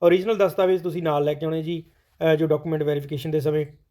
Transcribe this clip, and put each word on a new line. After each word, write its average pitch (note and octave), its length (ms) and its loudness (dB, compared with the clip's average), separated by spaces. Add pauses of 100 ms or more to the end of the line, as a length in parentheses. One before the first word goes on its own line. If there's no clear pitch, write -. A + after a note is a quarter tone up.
origignal F#3+ 340 4
ਦਸਤਾਵੇਜ਼ F#3 460 2
ਤੁਸੀਂ E3+ 200 -4
ਨਾਲ D3 200 0
ਲੈ D3+ 100 0
ਕੇ D3 120 -6
ਆਉਣੇ D#3+ 180 -4
ਜੀ, E3 200 -6 (380)
ਅਹ, D#3+ 140 4
ਜੋ D#3 120 0
ਡਾਕੂਮੈਂਟ D3+ 360 -2
ਵੈਰੀਫਿਕੇਸ਼ਨ D3 480 -4
ਦੇ D#3 80 0
ਸਮੇਂ। D3+ 260 -2 (240)